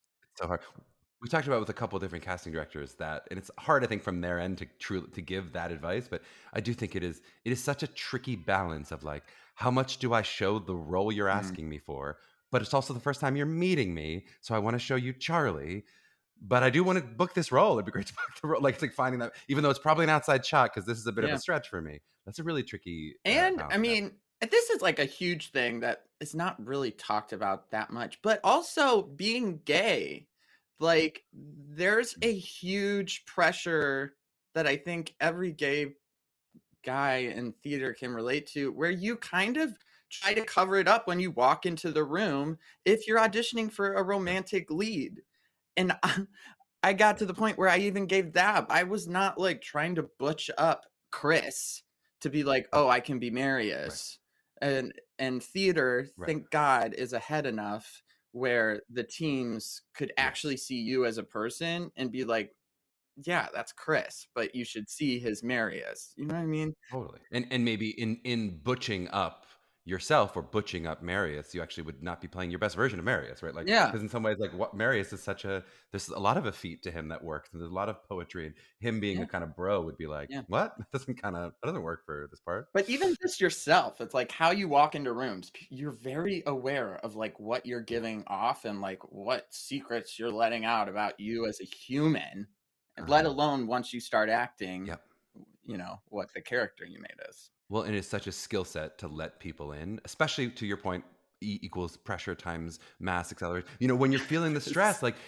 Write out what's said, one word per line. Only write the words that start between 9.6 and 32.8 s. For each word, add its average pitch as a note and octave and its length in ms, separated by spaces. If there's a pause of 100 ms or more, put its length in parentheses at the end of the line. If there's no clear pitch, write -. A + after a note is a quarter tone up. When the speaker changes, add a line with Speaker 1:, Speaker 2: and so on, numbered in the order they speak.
Speaker 1:
much C3 260
do A#2+ 160
I A2 80
show G#2+ 380
the F2+ 160
role F2+ 360
you're G2+ 220
Speaker 2:
Mm. F#2+ 240
Speaker 1:
asking D#2+ 120
me D2+ 100
for? C#2+ 400 (320)
But B2 100
it's - 120
also C3+ 200
the A#2+ 60
first C#3 200
time C#3 160
you're C#3+ 120
meeting D#3+ 480
me, D#2+ 320 (140)
so - 120
I A2 60
wanna A2+ 200
show C3 160
you B2+ 180
Charlie, G#2 720 (560)
but B2 220
I C3 60
do D3+ 140
wanna F#3 180
book B2 340
this E3+ 160
role. E3 240
It'd G#2 100
be G#2 60
great G2+ 160
to - 60
<laughs> - 20
book - 260
the D#3 80
role. C3+ 120
Like, C3+ 140
it's - 80
like B2+ 100
finding B2+ 280
that, A#2 120 (140)
even C#3 160
though C#3 80
it's C3+ 80
probably D#3 260
an D#3 60
outside C#3+ 340
shot, C3 280
'cause F#2+ 120
this A2+ 140
is G#2+ 80
a A#2 60
bit A2 120
of G#2 80
a - 40
Speaker 2:
Yeah. - 20
Speaker 1:
stretch D#3 300
for F2+ 120
me. D2+ 200 (240)
That's G#2 140
a E3 40
really D#3 200
tricky, E2 520 (120)
uh, E4 220
Speaker 2:
And, F#4 140
Speaker 1:
balance - 60
Speaker 2:
I G3 80 (100)
Speaker 1:
act. A3 140
Speaker 2:
mean, G#3 180 (220)
this A#4 280
is, A4+ 120
like, E3+ 180
a C#3+ 60
huge F3 460
thing A#2+ 300
that A#2+ 240 (140)
is D3+ 160
not E3+ 300
really C3 260
talked - 420
about G2 380
that G#2+ 200
much, A#2 300
but G#3+ 220
also C4+ 600
being F#3 600
gay. C#3+ 640 (520)
Like, D#3+ 540
there's D3+ 840
Speaker 1:
Mm. - 40
Speaker 2:
a A3 160
huge G3 880